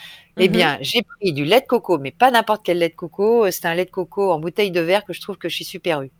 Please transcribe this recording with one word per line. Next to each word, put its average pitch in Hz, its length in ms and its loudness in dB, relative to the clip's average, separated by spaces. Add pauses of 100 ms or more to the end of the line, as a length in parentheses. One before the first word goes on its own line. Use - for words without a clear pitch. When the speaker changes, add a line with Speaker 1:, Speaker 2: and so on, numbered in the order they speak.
(380)
Speaker 1:
Eh 185 100 4
Speaker 2:
Mhm. 190 80 2
Speaker 1:
bien, 160 260 2
j'ai 160 220 -2
pris 190 300 -4
du 143 120 -2
lait 214 160 2
de - 60 -20
coco, 185 320 0
mais 135 120 -8
pas 262 200 4
n'importe 220 340 0
quel 175 140 0
lait 170 100 2
de - 60 -10
coco, 214 500 0
euh, 185 60 2
c'est - 160 -8
un 165 80 -2
lait 180 100 0
de - 60 -20
coco 190 400 -2
en 156 80 0
bouteille 180 320 -2
de 170 100 0
verre 190 240 2
que 175 80 -10
je - 80 -12
trouve 196 160 -10
que 170 120 -8
chez - 140 -8
Super 165 380 -4
U. 135 80 -10 (100)